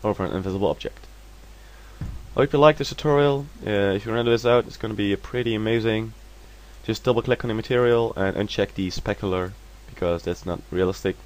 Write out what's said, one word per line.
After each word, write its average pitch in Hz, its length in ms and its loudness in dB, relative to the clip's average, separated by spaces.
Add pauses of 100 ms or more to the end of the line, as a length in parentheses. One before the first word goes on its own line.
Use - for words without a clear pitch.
over 101 200 0
an - 60 -4
invisible 95 380 -2
object. - 380 -6 (1300)
Hope 139 160 2
you 143 80 4
liked 151 180 8
this - 120 -4
tutorial. 143 560 2 (200)
Uh, 101 300 2
if 104 100 -4
you 113 60 -4
render 117 180 2
this 117 160 4
out, 120 220 4
it's - 80 -14
gonna 107 180 -6
be 101 220 2
pretty 117 400 -4
amazing. 110 560 0 (720)
Just - 180 -4
double 120 200 4
click 127 200 0
on 123 60 -4
the 110 60 -2
material 117 600 2
and 95 220 0
uncheck 101 380 -2
the 92 160 -2
specular, 92 600 -2 (380)
because 87 340 -2
that's 87 240 -6
not 87 140 -4 (100)
realistic. 92 560 -2